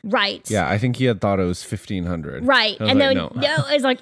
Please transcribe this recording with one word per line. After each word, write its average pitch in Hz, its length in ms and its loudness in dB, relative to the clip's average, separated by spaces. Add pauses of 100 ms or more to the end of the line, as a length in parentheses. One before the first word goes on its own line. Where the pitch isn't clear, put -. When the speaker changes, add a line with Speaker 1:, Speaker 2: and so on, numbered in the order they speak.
Speaker 1:
Right. 104 440 -2
Speaker 2:
Yeah, 95 200 0
I 98 100 0
think 123 180 0
he 131 100 2
had 110 140 2
thought 101 200 2
it 92 40 2
was 90 200 -2
fifteen 98 420 -6
hundred. 82 400 -6
Speaker 1:
Right. 240 340 2
Speaker 2:
I 220 40 -2
was 226 80 2
Speaker 1:
And 269 80 4
Speaker 2:
like, 277 80 4
Speaker 1:
then, 269 80 2
Speaker 2:
"No." - 180 -4
Speaker 1:
no, 285 360 0
it's 294 120 2
like, 254 200 2